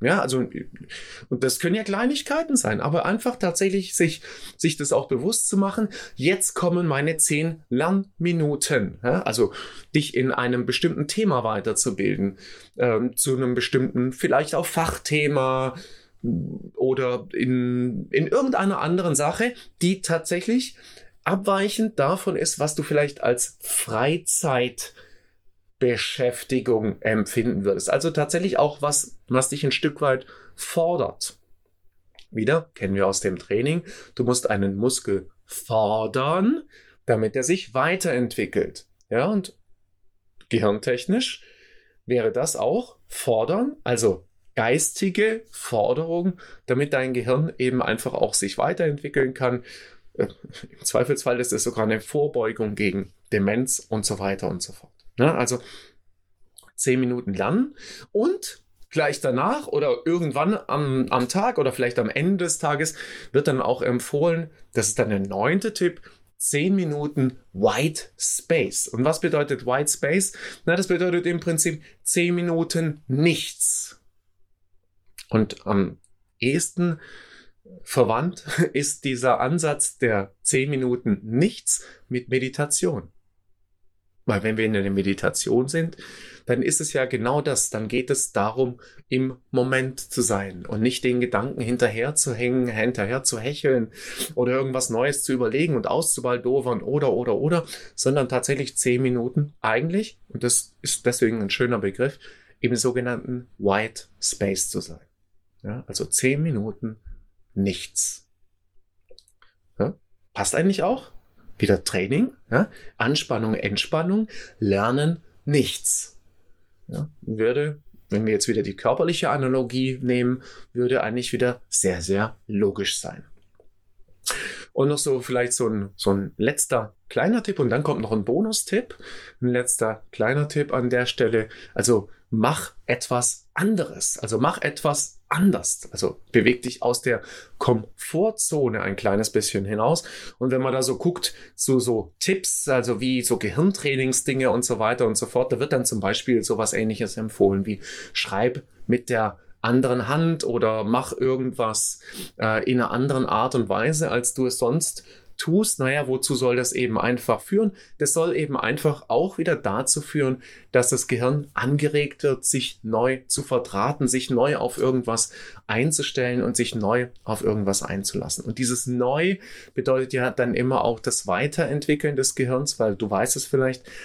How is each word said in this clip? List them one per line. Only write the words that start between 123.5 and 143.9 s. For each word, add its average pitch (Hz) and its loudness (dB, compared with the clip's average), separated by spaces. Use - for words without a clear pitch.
Und 135 4
noch 147 0
so 135 0
vielleicht 123 -2
so 120 2
ein, 101 -4
so - 2
ein 98 -2
letzter 120 0
kleiner 202 2
Tipp 196 -4
und 127 2
dann 151 2
kommt 147 0
noch 110 -2
ein 107 2
Bonustipp. 208 0
Ein 123 2
letzter 120 0
kleiner 139 2
Tipp 147 -2
an 123 2
der 123 2
Stelle. 113 2
Also 104 2
mach 117 2
etwas - -2
anderes. - -2
Also 110 -2
mach 139 0
etwas - -2
anders. - 2
Also - -4
beweg 123 4
dich - -8
aus 123 0
der 120 -2
Komfortzone 135 0
ein 98 -4
kleines 104 2
bisschen 107 0
hinaus. 110 2
Und 127 0
wenn 131 2
man 131 0
da 131 0
so 123 0
guckt, - -2
so, 131 2
so 113 0
Tipps, - -2
also 120 0
wie 127 0
so 120 2
Gehirntrainingsdinge 131 0